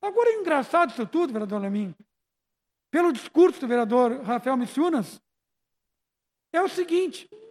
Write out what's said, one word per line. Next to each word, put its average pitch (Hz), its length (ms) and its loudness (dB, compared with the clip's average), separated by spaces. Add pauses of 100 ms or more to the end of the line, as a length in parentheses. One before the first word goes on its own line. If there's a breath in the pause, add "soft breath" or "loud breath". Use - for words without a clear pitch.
Agora 440 300 2
é 440 40 2
engraçado 339 540 0
isso 220 160 -6
tudo, 320 260 -2
vereador 208 300 -4
Lamin, 196 340 -4 (960)
pelo 339 220 2
discurso 320 480 2
do 269 60 -6
vereador 240 560 2
Rafael 240 340 -2
Missunas, 269 640 -2 (1300)
é 330 100 0
o 381 60 2
seguinte, 349 640 -2 (220)